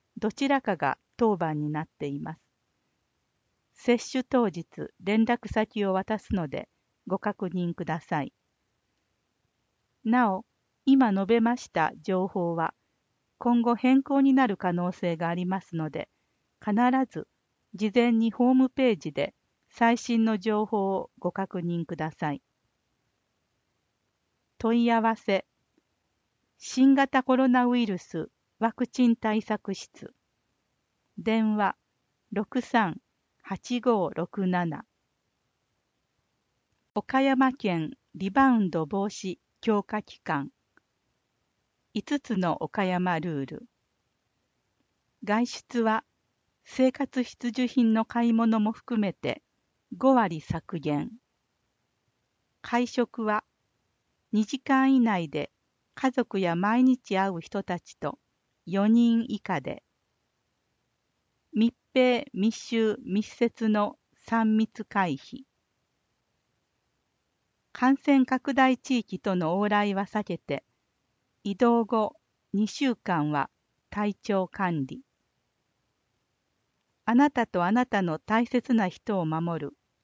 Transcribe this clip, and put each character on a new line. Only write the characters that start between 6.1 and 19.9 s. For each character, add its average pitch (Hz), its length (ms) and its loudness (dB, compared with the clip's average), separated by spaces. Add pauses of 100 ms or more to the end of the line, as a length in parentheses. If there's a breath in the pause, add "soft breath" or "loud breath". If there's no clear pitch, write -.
す - 160 -8
の 175 120 -4
で、 139 220 -10 (380)
ご 185 120 -4
確 202 280 -6
認 175 260 -4
く 170 140 -10
だ 160 160 -6
さ 156 180 -4
い。 - 140 -8 (1700)
な 233 260 2
お、 190 140 -6 (400)
今 262 260 6
述 196 140 2
べ 226 160 2
ま 233 160 2
し - 160 -14
た 160 200 0 (100)
情 190 260 -2
報 170 260 -4
は、 165 200 -4 (680)
今 240 160 4
後 233 160 2
変 269 260 4
更 277 200 0
に 269 100 6
な 277 140 4
る 202 100 -2
可 180 160 -2
能 175 180 -2
性 170 280 -4
が 165 100 -2
あ 170 60 -2
り 180 100 -4
ま 190 160 -4
す - 160 -12
の 156 140 -4
で、 - 180 -8 (560)
必 214 80 -2 (340)
ず - 220 -12 (460)
事 202 200 -2
前 240 180 4
に 226 180 2
ホ 247 220 2
ー - 20 4
ム 262 160 4
ペ 254 220 2
ー 196 40 0
ジ 151 160 -8
で - 220 -4 (340)
最 233 300 2